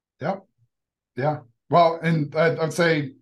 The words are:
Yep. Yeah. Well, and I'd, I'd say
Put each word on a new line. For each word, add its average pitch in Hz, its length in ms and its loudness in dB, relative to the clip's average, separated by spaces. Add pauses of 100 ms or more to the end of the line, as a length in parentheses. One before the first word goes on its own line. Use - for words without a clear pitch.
(180)
Yep. 180 260 -6 (680)
Yeah. 143 240 -2 (300)
Well, 165 340 2
and 156 320 -2
I'd, 160 240 2
I'd 151 140 -2
say 156 480 0